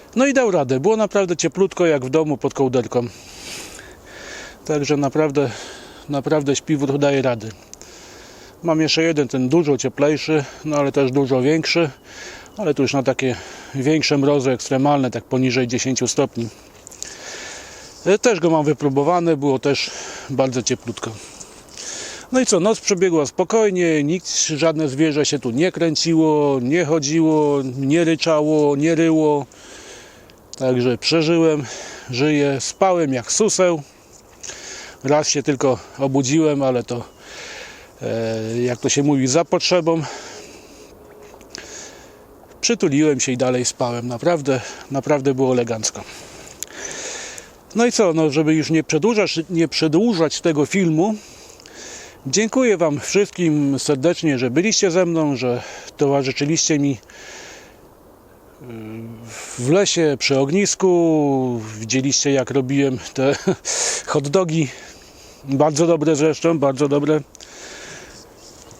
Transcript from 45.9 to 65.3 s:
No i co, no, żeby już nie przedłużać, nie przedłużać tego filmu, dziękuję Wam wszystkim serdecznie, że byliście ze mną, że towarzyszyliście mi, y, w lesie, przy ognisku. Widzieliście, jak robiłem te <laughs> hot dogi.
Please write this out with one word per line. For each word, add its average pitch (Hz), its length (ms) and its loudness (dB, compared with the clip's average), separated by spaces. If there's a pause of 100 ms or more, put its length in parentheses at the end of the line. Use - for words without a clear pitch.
No 233 100 2
i 240 60 2
co, 180 220 4
no, 156 160 2
żeby 156 260 2
już 156 140 0
nie 160 140 2
przedłużać, 175 560 0 (100)
nie 165 180 0
przedłużać 165 760 0
tego 151 240 2
filmu, 185 500 0 (1120)
dziękuję 214 500 2
Wam 151 220 0
wszystkim 151 800 2
serdecznie, 147 600 2
że 123 120 0
byliście 185 400 2
ze 180 140 2
mną, 156 300 0
że 120 260 -2 (360)
towarzyszyliście 143 840 0
mi, 143 120 2
y, - 1700 -16 (960)
w 123 100 -2
lesie, 170 500 2
przy 135 200 2
ognisku. 151 1200 2 (180)
Widzieliście, 131 520 0
jak 135 200 0
robiłem 135 460 0 (160)
te 135 220 2 (320)
<laughs> - 440 -4
hot 143 160 0
dogi. 160 400 2 (760)